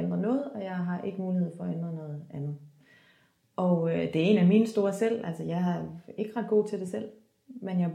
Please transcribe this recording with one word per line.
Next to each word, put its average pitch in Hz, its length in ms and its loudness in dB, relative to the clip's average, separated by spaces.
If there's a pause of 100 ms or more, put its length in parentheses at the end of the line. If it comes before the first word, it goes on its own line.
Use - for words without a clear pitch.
ændre 175 140 -2
noget, 262 340 0
og 208 120 -8
jeg 185 120 -6
har 180 260 -2
ikke 190 200 -6
mulighed 185 360 0
for 170 60 -10
at 180 120 -4
ændre 165 180 -4
noget 151 280 -8 (120)
andet." 147 220 -6 (1000)
Og, 175 360 2
øh, 170 80 2 (140)
det - 20 -2
er 160 100 4
en 208 120 8
af 175 100 6
mine 220 200 8
store 196 260 0
selv. 226 320 0
Altså, 165 180 -6
jeg 165 160 -2 (120)
er 165 460 -8
ikke 214 220 -6
ret 214 80 -4
god 208 200 4
til 196 120 -4
det 185 80 -6
selv, 214 220 -6 (380)
men 190 320 -4
jeg 170 160 2